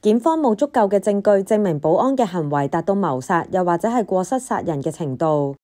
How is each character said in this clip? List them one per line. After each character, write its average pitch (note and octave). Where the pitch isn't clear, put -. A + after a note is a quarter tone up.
檢 G#3+
方 D#4+
冇 C4
足 C#4+
夠 A#3
嘅 F#3+
證 G3+
據 G3+
證 G#3+
明 F3
保 D#3
安 C4+
嘅 B3+
行 F3
為 C#3+
達 E3
到 G3
謀 E3
殺 E3+
又 F#3
或 F3
者 F#3+
係 A#3
過 F#3
失 C4
殺 A#3
人 D#3+
嘅 D3+
程 C#3
度 D3